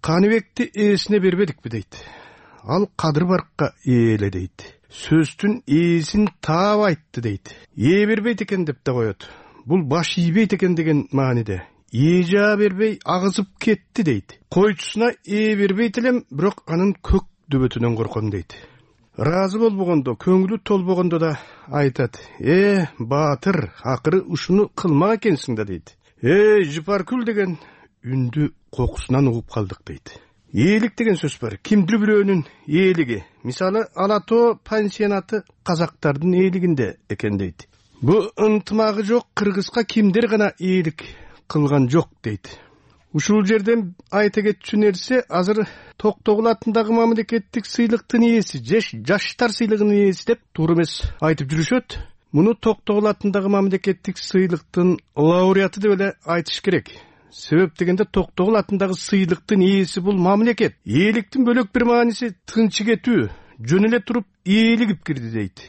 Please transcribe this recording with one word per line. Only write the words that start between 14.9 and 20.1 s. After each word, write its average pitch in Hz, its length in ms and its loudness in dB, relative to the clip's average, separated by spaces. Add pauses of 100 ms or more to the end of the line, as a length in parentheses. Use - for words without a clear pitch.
ээ 214 320 0
бербейт 202 420 0
элем, 247 320 0
бирок 180 360 -4
анын 180 340 0
көк - 280 0 (240)
дөбөтүнөн 120 440 0
корком 107 340 -4
дейт. 98 260 -8 (640)
Ыраазы 185 400 -2
болбогондо, 180 560 0